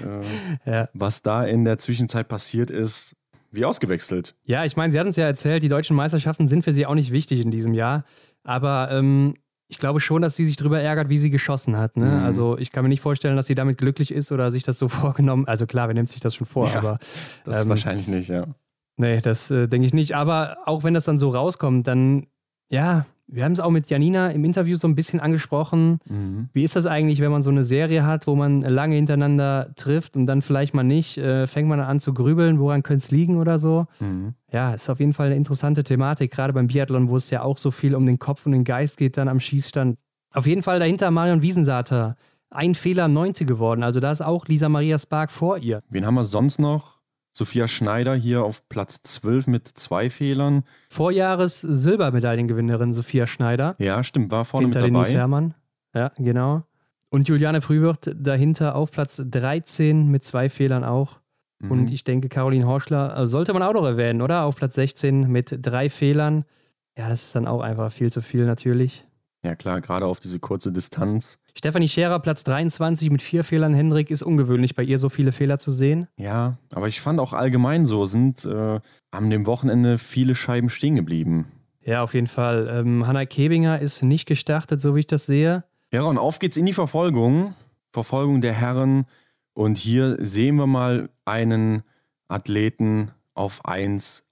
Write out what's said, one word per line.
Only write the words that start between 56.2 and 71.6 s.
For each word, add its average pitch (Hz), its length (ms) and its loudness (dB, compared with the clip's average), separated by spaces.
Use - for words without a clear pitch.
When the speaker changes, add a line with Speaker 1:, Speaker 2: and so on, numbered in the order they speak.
Speaker 2:
Und 139 180 2
Juliane 151 340 2
Frühwirth 156 540 0
dahinter 147 600 2
auf 151 160 -2
Platz 143 340 -6
dreizehn 151 840 0
mit 139 140 2
zwei 131 260 -2
Fehlern 131 340 0
auch. 127 360 -2
Speaker 1:
Mhm. 98 120 -6
Speaker 2:
Und 123 200 2
ich 131 120 -8
denke, 131 260 -2
Caroline 131 360 0
Horschler, 139 520 -2
äh, 131 80 0
sollte 151 280 0
man 185 100 2
auch 202 100 2
noch 196 120 2
erwähnen, 117 360 2
oder? 160 220 0
Auf 147 120 0
Platz 135 200 -4
sechzehn 135 560 2
mit 123 300 0
drei 127 280 0
Fehlern. 151 560 2
Ja, 113 120 -6
das 117 140 -4
ist - 120 -8
dann 117 120 -2
auch 120 140 -2
einfach 113 300 -4
viel 117 200 -2
zu 120 100 -6
viel 120 240 0
natürlich. 123 600 0
Speaker 1:
Ja 85 120 -4
klar, 92 260 -4
gerade 92 240 -4
auf 92 140 -2
diese 90 200 -10
kurze 98 320 -6
Distanz. 104 680 -4
Speaker 2:
Stefanie 160 320 0